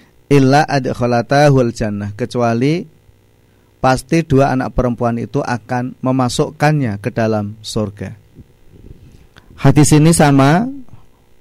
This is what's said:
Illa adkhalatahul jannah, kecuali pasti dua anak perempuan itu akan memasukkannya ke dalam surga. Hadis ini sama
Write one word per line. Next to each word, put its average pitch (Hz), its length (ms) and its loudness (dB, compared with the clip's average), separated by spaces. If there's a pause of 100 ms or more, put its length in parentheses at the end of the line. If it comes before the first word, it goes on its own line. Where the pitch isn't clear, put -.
(280)
Illa 139 400 4
adkhalatahul 131 1040 0
jannah, 104 400 -6
kecuali 120 720 -2 (1000)
pasti 131 400 0
dua 135 320 2
anak 127 160 -6
perempuan 120 480 -2
itu 117 240 -6
akan 123 560 -8
memasukkannya 131 1040 -2
ke 123 80 -6
dalam 110 480 -4
surga. 104 560 -8 (1400)
Hadis 139 320 4
ini 156 240 6
sama 151 560 2 (680)